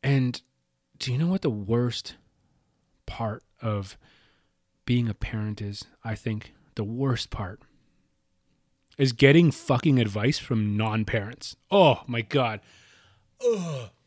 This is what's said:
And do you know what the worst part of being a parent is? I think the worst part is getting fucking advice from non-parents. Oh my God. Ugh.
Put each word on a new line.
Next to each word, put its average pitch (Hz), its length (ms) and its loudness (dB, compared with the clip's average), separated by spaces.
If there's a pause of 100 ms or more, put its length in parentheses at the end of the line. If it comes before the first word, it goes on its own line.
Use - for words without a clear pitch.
And 131 380 2 (580)
do - 140 -4
you 123 60 -2
know 160 80 0
what 185 160 0
the 151 80 0
worst 117 640 -2 (880)
part 113 380 -8 (180)
of 101 380 -4 (840)
being 120 240 0
a 104 60 -4
parent 107 460 -6
is? 101 240 -10 (200)
I 110 100 -6
think 110 400 -6 (220)
the 110 80 -4
worst 120 460 -2
part 104 300 -8 (1400)
is 131 160 2
getting 143 380 8
fucking 131 480 2
advice 107 400 0
from 107 380 -2
non-parents. 110 800 -4 (140)
Oh 175 360 6
my 117 160 -4
God. 113 380 -2 (880)
Ugh. 165 440 -4 (160)